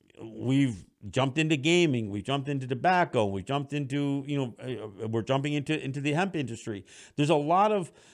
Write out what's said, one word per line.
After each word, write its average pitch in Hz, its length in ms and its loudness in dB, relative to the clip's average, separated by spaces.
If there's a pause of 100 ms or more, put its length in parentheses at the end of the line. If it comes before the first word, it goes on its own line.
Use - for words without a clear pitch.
(220)
we've 117 640 0 (240)
jumped 127 280 0
into 160 180 2
gaming, 143 540 2
we've 101 140 -6
jumped 139 260 -2
into 135 180 -4
tobacco, 139 580 2
we've 98 200 -2
jumped 139 280 -4
into, 139 520 -2
you 143 120 -4
know, 123 220 -2
uh, 107 440 -10
uh, 113 40 -4
we're 110 140 0
jumping 139 320 0
into, 147 280 -2
into 135 200 -6
the 143 120 0
hemp 180 220 0
industry. 113 500 -6 (300)
There's 147 140 2
a 165 60 6
lot 175 360 4
of, 190 200 -2 (220)